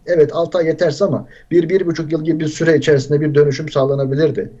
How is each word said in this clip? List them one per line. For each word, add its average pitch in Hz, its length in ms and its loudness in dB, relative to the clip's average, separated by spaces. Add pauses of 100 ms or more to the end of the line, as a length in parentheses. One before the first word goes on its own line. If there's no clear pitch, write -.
evet 165 260 2
altı 170 260 -2
ay 165 80 0
yeterse 160 380 0
ama 131 240 -4 (220)
bir, 165 180 2
bir 190 180 0
buçuk 160 260 -4
yıl 156 120 -2
gibi 160 160 -2
bir 156 60 -2
süre 160 300 2
içerisinde 143 440 2
bir 151 140 -2
dönüşüm 147 340 2
sağlanabilirdi. 139 920 -2